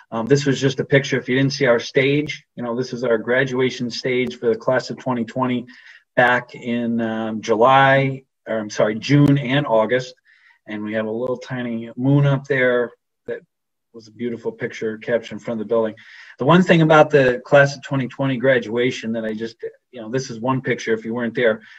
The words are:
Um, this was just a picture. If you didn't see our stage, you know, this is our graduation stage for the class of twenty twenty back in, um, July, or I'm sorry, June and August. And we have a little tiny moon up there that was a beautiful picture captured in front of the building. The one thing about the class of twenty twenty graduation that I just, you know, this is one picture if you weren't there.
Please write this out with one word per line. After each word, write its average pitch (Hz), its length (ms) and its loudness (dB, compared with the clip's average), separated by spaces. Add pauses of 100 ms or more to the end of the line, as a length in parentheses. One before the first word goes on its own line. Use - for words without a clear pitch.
(100)
Um, 113 160 -6
this 139 180 2
was 131 160 0
just 135 200 0
a 139 40 -2
picture. 139 340 2
If 117 100 -8
you 127 80 0
didn't 135 160 2
see 139 140 -2
our 120 120 4
stage, 139 680 -2 (120)
you 123 60 -10
know, 120 140 -6
this 127 160 -6
is 120 120 -6
our 117 120 2
graduation 123 760 -2
stage 127 480 -4
for 120 100 -2
the 110 80 2
class 127 340 -2
of 117 80 -12
twenty 120 260 -4
twenty 127 420 -4 (480)
back 123 400 0
in, 117 460 -4
um, 110 400 -4
July, 135 840 4 (220)
or 110 120 -4
I'm 107 120 -8
sorry, 110 260 0
June 143 420 4
and 139 280 -2
August. 113 480 0 (540)
And 107 160 -8
we 107 100 -8
have 110 120 -2
a 107 40 -6
little 120 280 -4
tiny 120 580 -8
moon 143 300 4
up 139 200 0
there 123 460 0 (340)
that 117 140 -10 (520)
was 113 160 -20
a 110 40 -20
beautiful 113 400 -8
picture 110 460 -8
captured 113 380 -4
in - 40 -12
front 113 200 -8
of 101 60 -10
the 110 80 -6
building. 110 200 0 (440)
The 123 60 -4
one 165 180 6
thing 175 200 4
about 151 280 6
the 127 340 4
class 139 300 4
of - 80 -16
twenty 131 240 -4
twenty 135 300 -4
graduation 117 760 0
that 113 120 -4
I 110 80 -6
just, 113 240 -8 (340)
you 123 100 -16
know, 110 100 -12
this 127 200 -4
is 113 80 -12
one 127 220 -2
picture 117 320 -4
if 110 120 -2
you 113 100 -6
weren't 117 200 -4
there. 113 280 0 (160)